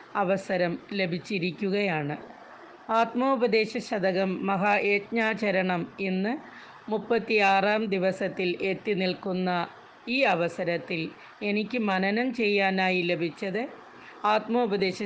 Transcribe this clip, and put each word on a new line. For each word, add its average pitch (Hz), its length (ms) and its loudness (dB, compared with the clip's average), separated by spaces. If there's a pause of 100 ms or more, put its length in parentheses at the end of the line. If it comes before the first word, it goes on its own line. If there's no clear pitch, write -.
(160)
അവസരം 185 640 0 (140)
ലഭിച്ചിരിക്കുകയാണ്. 185 1200 -2 (760)
ആത്മോപദേശ 226 880 2
ശതകം 190 640 0
മഹായജ്ഞാചരണം 202 1400 0 (120)
ഇന്ന് 196 380 -2 (520)
മുപ്പത്തിയാറാം 214 1000 2
ദിവസത്തിൽ 185 760 0
എത്തി 190 300 -2
നിൽക്കുന്ന 180 720 0 (400)
ഈ 262 200 2
അവസരത്തിൽ 170 840 0 (340)
എനിക്ക് 208 380 0
മനനം 208 520 0
ചെയ്യാനായി 190 680 2
ലഭിച്ചത് 175 640 -2 (580)
ആത്മോപദേശ 214 800 0